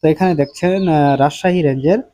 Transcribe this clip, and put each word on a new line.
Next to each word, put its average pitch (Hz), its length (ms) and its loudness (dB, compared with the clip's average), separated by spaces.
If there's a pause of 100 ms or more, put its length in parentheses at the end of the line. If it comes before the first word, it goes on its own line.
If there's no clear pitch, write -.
তো 160 60 2
এখানে 175 260 0
দেখছেন, 180 540 -2
আহ, 143 280 2
রাজশাহী 170 460 0
রেঞ্জের 143 360 0 (160)